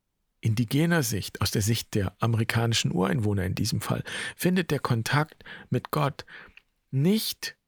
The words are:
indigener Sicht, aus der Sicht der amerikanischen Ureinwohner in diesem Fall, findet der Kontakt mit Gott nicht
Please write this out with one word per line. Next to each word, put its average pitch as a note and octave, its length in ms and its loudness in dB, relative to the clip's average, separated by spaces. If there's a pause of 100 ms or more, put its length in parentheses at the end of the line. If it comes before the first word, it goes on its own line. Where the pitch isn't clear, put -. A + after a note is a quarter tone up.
(420)
indigener C#3 600 2
Sicht, A2 400 -4
aus G2+ 80 0
der G#2+ 140 0
Sicht A2+ 320 -2
der G2 240 0
amerikanischen A#2 720 2
Ureinwohner G#2+ 540 0
in F#2+ 100 2
diesem G#2+ 260 0
Fall, - 220 -2 (320)
findet F3+ 340 0
der C#3+ 100 0
Kontakt - 640 0 (280)
mit - 180 -2
Gott D3 360 -2 (640)
nicht F3 640 0 (100)